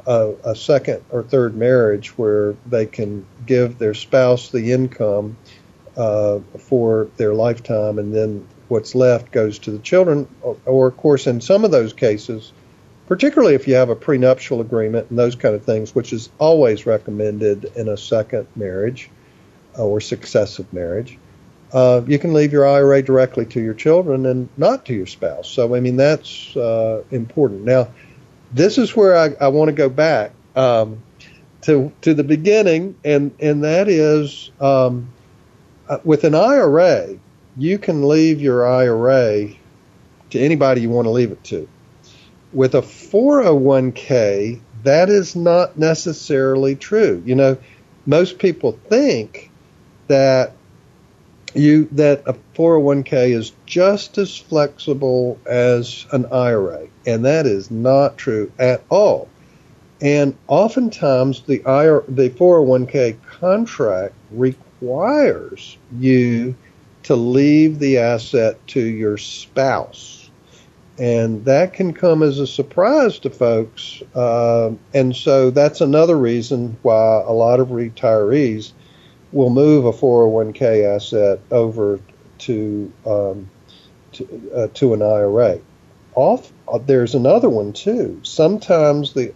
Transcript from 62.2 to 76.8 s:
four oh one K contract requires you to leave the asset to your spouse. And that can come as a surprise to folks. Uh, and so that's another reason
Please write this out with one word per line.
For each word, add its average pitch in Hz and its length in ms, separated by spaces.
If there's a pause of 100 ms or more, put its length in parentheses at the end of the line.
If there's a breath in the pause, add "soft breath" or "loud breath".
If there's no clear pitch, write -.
four 175 280
oh 156 60
one 127 240
K 123 300 (220)
contract 147 760 (160)
requires 131 1500 (220)
you 123 560 (480 soft breath)
to 151 120
leave 147 600
the 135 220
asset 117 580 (100)
to - 140
your 110 380
spouse. - 1120 (640 soft breath)
And 113 480
that 151 280
can 180 200
come 160 300
as 143 160
a 139 80
surprise 214 720
to 135 100
folks. 113 720 (140)
Uh, 117 560 (220)
and 127 220
so 135 360
that's 143 300
another 160 360
reason 120 640